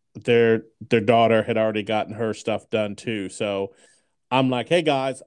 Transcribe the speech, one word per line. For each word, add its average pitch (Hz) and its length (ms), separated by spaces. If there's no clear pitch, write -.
their, 117 480
their 117 120
daughter 113 420
had 113 140
already 110 260
gotten 107 300
her 110 200
stuff - 360
done 104 260
too. 104 340
So 98 440
I'm 131 180
like, 120 200
"Hey 175 120
guys, 135 460